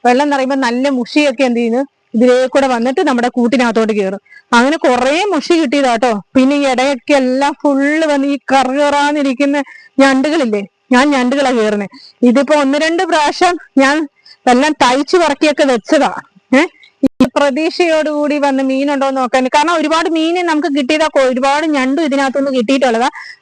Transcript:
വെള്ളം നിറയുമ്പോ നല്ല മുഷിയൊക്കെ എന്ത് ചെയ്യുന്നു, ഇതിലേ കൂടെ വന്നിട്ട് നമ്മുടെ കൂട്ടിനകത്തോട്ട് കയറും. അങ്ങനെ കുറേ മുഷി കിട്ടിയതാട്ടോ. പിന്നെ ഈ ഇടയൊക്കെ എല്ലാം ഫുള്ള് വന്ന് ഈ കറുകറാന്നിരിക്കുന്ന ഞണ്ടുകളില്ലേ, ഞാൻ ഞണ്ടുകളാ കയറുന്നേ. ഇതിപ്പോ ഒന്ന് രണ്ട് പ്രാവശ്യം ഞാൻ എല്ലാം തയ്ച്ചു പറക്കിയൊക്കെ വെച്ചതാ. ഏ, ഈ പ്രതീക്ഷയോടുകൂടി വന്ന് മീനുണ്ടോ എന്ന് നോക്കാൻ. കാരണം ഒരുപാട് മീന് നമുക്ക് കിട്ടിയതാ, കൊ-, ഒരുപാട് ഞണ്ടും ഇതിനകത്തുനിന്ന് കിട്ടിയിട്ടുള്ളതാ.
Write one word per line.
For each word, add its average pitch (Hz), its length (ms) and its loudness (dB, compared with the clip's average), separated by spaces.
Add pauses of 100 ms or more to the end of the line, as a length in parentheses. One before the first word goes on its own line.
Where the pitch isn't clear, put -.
വെള്ളം 254 260 2
നിറയുമ്പോ 269 260 -2
നല്ല 262 340 -2
മുഷിയൊക്കെ 269 540 -2
എന്ത് 240 160 0
ചെയ്യുന്നു, 240 220 -2 (320)
ഇതിലേ 247 220 4 (120)
കൂടെ 269 200 0
വന്നിട്ട് 254 340 -2
നമ്മുടെ 247 280 0
കൂട്ടിനകത്തോട്ട് 233 640 0
കയറും. 196 280 -4 (320)
അങ്ങനെ 262 240 2
കുറേ 262 380 2 (100)
മുഷി 349 280 -2
കിട്ടിയതാട്ടോ. 254 600 0 (180)
പിന്നെ 269 240 2
ഈ 285 100 0
ഇടയൊക്കെ 262 480 -2
എല്ലാം 269 400 0
ഫുള്ള് 294 540 0
വന്ന് 277 200 0
ഈ 285 180 -2
കറുകറാന്നിരിക്കുന്ന 285 1120 0 (420)
ഞണ്ടുകളില്ലേ, 269 600 2 (300)
ഞാൻ 247 180 4
ഞണ്ടുകളാ 262 420 0
കയറുന്നേ. 214 360 -2 (340)
ഇതിപ്പോ 254 340 2
ഒന്ന് 285 220 0
രണ്ട് 330 260 0
പ്രാവശ്യം 339 520 0 (220)
ഞാൻ 269 180 4 (500)
എല്ലാം 262 360 2
തയ്ച്ചു 269 360 2
പറക്കിയൊക്കെ 302 480 0
വെച്ചതാ. 262 460 0 (400)
ഏ, 269 100 4 (420)
ഈ - 240 0
പ്രതീക്ഷയോടുകൂടി 294 1120 0
വന്ന് 269 240 0
മീനുണ്ടോ 269 440 -2
എന്ന് 262 140 -2
നോക്കാൻ. 254 260 0
കാരണം 320 280 0
ഒരുപാട് 320 340 -2
മീന് 330 320 -2
നമുക്ക് 330 260 -2
കിട്ടിയതാ, 302 400 0
കൊ-, 269 200 2
ഒരുപാട് 269 380 -2
ഞണ്ടും 285 380 -2
ഇതിനകത്തുനിന്ന് 277 480 -2
കിട്ടിയിട്ടുള്ളതാ. 254 580 0 (320)